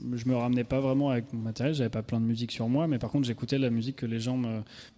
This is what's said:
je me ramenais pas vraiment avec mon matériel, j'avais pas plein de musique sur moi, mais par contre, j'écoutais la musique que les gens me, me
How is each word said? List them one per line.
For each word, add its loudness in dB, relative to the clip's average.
je -2
me 4
ramenais 2
pas 0
vraiment 2
avec 0
mon -4
matériel, 0
j'avais 2
pas -2
plein 0
de 2
musique 0
sur -2
moi, 2
mais 2
par -4
contre, 2
j'écoutais -2
la 2
musique 0
que -8
les -2
gens 0
me, -2
me -4